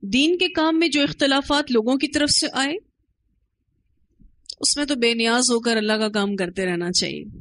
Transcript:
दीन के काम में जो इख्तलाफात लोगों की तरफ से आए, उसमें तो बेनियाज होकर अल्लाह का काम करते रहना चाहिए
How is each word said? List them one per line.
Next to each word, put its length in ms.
दीन 340
के 140
काम 240
में 160
जो 120
इख्तलाफात 680
लोगों 260
की 120
तरफ 220
से 160
आए, 200
उसमें 260
तो 100
बेनियाज 540
होकर 260
अल्लाह 200
का 140
काम 240
करते 300
रहना 280
चाहिए 320